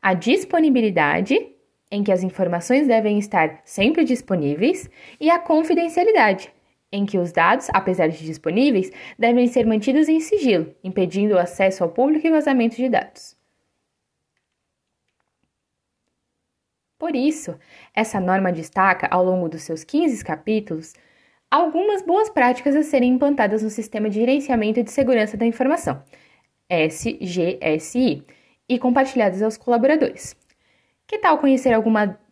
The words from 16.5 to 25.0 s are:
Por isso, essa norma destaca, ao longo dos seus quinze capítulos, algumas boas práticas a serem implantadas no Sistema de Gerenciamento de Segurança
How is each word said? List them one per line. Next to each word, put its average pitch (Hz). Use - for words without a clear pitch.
Por 311
isso, 262
essa 214
norma 185
destaca, 180
ao 180
longo 185
dos 160
seus 160
quinze 285
capítulos, 180
algumas 349
boas 381
práticas 269
a 302
serem 254
implantadas 247
no 220
Sistema 214
de 202
Gerenciamento 233
de -
Segurança 233